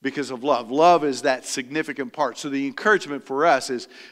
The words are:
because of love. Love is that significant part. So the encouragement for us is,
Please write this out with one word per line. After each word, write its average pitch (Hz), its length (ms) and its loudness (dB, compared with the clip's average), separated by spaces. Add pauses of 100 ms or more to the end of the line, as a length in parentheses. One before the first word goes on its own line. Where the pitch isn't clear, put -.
because 131 300 -6
of 123 140 -8
love. 120 260 0
Love 156 320 6
is 127 200 -2
that 131 220 0
significant 139 680 -6
part. 131 240 -2
So - 100 -10
the 139 200 -4
encouragement 143 580 0
for 139 200 0
us 139 240 4
is, 120 200 -6 (220)